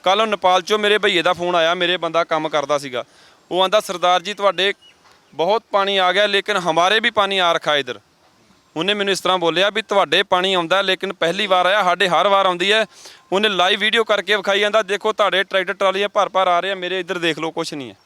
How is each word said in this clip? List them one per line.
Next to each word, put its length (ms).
ਕੱਲ੍ਹ 220
ਨੇਪਾਲ 360
ਚੋਂ 160
ਮੇਰੇ 200
ਭਈਏ 240
ਦਾ 100
ਫੋਨ 220
ਆਇਆ, 200
ਮੇਰੇ 220
ਬੰਦਾ 280
ਕੰਮ 240
ਕਰਦਾ 300
ਸੀਗਾ। 260
ਉਹ 120
ਆਂਦਾ, 180
"ਸਰਦਾਰ 420
ਜੀ, 120
ਤੁਹਾਡੇ 400
ਬਹੁਤ 360
ਪਾਣੀ 260
ਆ 160
ਗਿਆ, 140
ਲੇਕਿਨ 300
ਹਮਾਰੇ 440
ਵੀ 100
ਪਾਣੀ 280
ਆ 140
ਰੱਖਾ 240
ਇਧਰ।" 240
ਉਹਨੇ 180
ਮੈਨੂੰ 180
ਇਸ 80
ਤਰ੍ਹਾਂ 180
ਬੋਲਿਆ 320
ਵੀ, 120
"ਤੁਹਾਡੇ 400
ਪਾਣੀ 320
ਆਉਂਦਾ, 280
ਲੇਕਿਨ 300
ਪਹਿਲੀ 340
ਵਾਰ 200
ਆਇਆ, 160
ਸਾਡੇ 260
ਹਰ 200
ਵਾਰ 180
ਆਉਂਦੀ 260
ਹੈ।" 140
ਉਹਨੇ 160
ਲਾਈਵ 320
ਵੀਡੀਓ 240
ਕਰਕੇ 320
ਵਿਖਾਈ 240
ਜਾਂਦਾ, 220
"ਦੇਖੋ, 300
ਤੁਹਾਡੇ 320
ਟਰੈਕਟਰ 280
ਟਰਾਲੀਆਂ 360
ਭਰ 200
ਭਰ 200
ਆ 120
ਰਹੇ 100
ਆ, 40
ਮੇਰੇ 260
ਇੱਧਰ 180
ਦੇਖ 200
ਲਓ, 120
ਕੁਛ 240
ਨਹੀਂ 160
ਹੈ।" 160